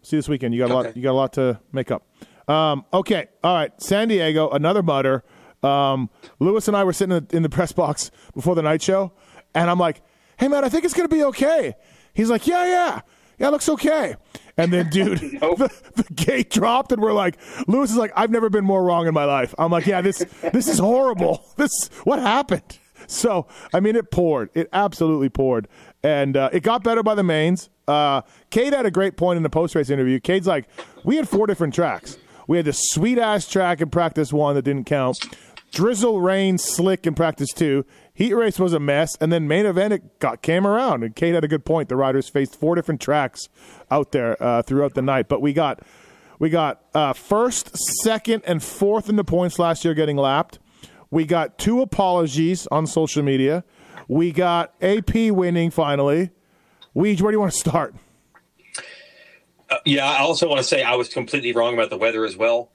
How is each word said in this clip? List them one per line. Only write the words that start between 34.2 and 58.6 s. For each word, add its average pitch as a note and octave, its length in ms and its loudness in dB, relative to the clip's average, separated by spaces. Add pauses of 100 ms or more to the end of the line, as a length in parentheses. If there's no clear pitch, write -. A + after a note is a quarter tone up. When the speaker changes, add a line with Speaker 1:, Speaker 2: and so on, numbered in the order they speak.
Speaker 1:
one D3 220 0
that C3+ 80 0
didn't C#3 220 -2
count, C3 340 -2 (520)
drizzle, A3 500 0
rain, F#3+ 360 2
slick F3+ 480 -2
in E3 80 0
practice D3+ 400 -2
two. C#3 320 0 (280)
Heat A3+ 200 0
race A3 260 0
was F#3 140 2
a D#3 60 2
mess, C#3+ 420 0
and D#3+ 100 2
then E3 160 0
main F3+ 180 2
event, G3 280 0
it - 260 -8
got, A#2+ 220 -4
came F3+ 260 0
around." G#3 360 0
And A2+ 120 -8
Cade E3+ 200 0
had D#3 100 2
a - 20 -4
good D3 160 -2
point. D#3+ 240 0
The B2+ 80 -4
riders C3+ 320 0
faced - 320 -2
four E3 160 2
different E3 240 -2
tracks C#3 480 -2 (420)
out C#3+ 220 0
there, A#2 320 0
uh, A#2+ 200 2
throughout C3+ 320 0
the C3+ 60 -2
night. C3 280 0
But B2 120 0
we C#3+ 120 0
got, D3 260 -2 (600)
we D#3 100 0
got, D#3 320 0 (120)
uh, D3 200 0
first, - 640 -2 (260)
second, A3 420 0
and E3 160 -2
fourth G#3 460 -2
in G#3 80 0
the G#3 80 2
points F3 360 -2
last E3+ 260 0
year E3 80 2
getting D3+ 240 0
lapped. C#3 420 0 (500)
We D#3+ 160 0
got D#3+ 320 -2
two A#3+ 240 0
apologies F3 840 0
on D#3 180 0
social D#3 380 -2
media. C#3 400 2 (460)
We D#3+ 240 2
got E3+ 480 0
A G3+ 200 2
P A3+ 300 2
winning F3 380 2
finally. D3 600 0 (640)
Weege, F#3 280 0
where G#3+ 100 2
do A3 40 0
you G#3+ 40 2
wanna G3 140 0
start? D3+ 420 -2 (1700)